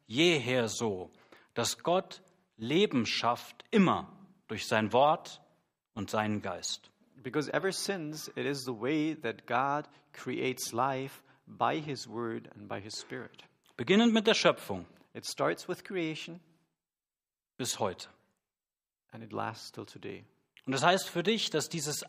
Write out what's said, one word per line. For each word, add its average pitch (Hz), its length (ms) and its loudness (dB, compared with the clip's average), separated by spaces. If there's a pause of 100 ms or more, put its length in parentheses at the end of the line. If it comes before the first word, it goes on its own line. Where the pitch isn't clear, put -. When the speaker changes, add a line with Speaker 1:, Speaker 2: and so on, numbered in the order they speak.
Speaker 1:
jeher 127 600 2
so, 98 420 -2 (420)
dass - 300 -2
Gott 180 400 0 (340)
Leben 139 480 2
schafft, - 640 -2
immer 151 420 4 (360)
durch 107 180 -6
sein 107 260 2
Wort 147 480 4 (540)
und 101 160 -6
seinen 107 320 0
Geist. - 480 -8 (320)
Speaker 2:
Because 131 320 -2
ever 170 180 0
since, 156 580 -6
it 127 180 -4
is 139 180 -4
the 127 80 -4
way 151 400 -2
that 113 320 -8
God 139 420 0 (260)
creates 127 580 -4
life 131 500 -2 (240)
by 123 360 0
his 143 260 -8
word 113 480 -6
and 101 140 -14
by 104 100 -6
his 104 180 -12
spirit. - 460 -14 (320)
Speaker 1:
Beginnend 208 380 6
mit 220 140 4
der 220 60 8
Schöpfung. 101 520 2 (280)
Speaker 2:
It 113 120 -12
starts - 420 -2
with 180 160 -8
creation. 165 560 -6 (1160)
Speaker 1:
Bis 123 220 -4
heute. 98 280 -4 (1040)
Speaker 2:
And 117 120 -14
it 107 100 -14
lasts 110 380 -6
till 113 140 -12
today. 104 380 -12 (440)
Speaker 1:
Und 131 60 0
das 131 100 0
heißt 180 260 4
für 170 140 -4
dich, 214 260 0
dass 151 180 0
dieses 147 420 -4